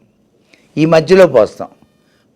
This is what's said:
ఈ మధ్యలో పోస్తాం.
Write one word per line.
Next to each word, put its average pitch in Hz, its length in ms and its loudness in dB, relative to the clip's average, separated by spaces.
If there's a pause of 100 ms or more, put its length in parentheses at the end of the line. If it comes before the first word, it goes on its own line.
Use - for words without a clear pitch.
(760)
ఈ - 80 -2
మధ్యలో 165 420 2
పోస్తాం. 113 400 -4 (680)